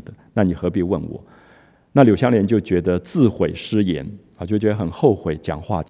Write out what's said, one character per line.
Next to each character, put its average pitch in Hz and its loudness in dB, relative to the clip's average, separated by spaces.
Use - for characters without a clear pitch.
的， - -18
那 107 2
你 90 2
何 87 -4
必 90 -2
问 87 -2
我？ - -12
那 139 6
柳 107 6
湘 123 2
莲 104 2
就 110 2
觉 90 0
得 90 0
自 127 0
悔 82 -2
失 104 -2
言， 76 -4
啊， 90 -10
就 104 -2
觉 107 0
得 104 2
很 98 -4
后 113 2
悔 80 -4
讲 78 -8
话 87 -4